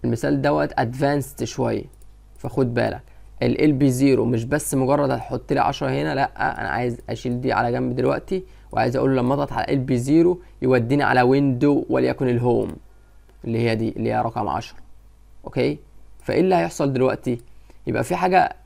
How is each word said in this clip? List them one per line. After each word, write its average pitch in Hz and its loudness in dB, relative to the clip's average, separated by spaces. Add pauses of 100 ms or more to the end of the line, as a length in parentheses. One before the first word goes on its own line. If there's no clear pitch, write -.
المثال 135 0
دوت 147 2
advanced 131 -2
شوية، 113 -2 (540)
فخد 127 -2
بالك 117 -2 (400)
ال 120 2
ال 156 6
بي 135 4
زيرو 127 4
مش 117 0
بس 143 -4
مجرد 139 2
هتحط 127 -4
لي 139 2
عشرة 139 0
هنا، 143 -2
لا، - -2
انا 107 -6
عايز 117 -4 (120)
اشيل 123 -4
دي 123 -2
على 120 0
جنب 127 -2
دلوقتي، 135 -2 (300)
وعايز 120 0
اقول 131 2
له 127 2
لما 127 2
اضغط 143 -2
على 117 -2
ال 139 2
بي 127 0
زيرو 165 2 (220)
يوديني 131 2
على 123 4
window 135 4
وليكن 131 0
الهوم 117 0 (680)
اللي 113 -2
هي 113 2
دي، 110 -2
اللي 110 -4
هي 117 0
رقم 113 -4
عشرة. 78 -6 (680)
اوكي، 143 -2 (440)
فايه - 0
اللي 185 4
هيحصل 156 0
دلوقتي؟ 127 0 (480)
يبقى 117 -2
في 175 -4
حاجة 180 2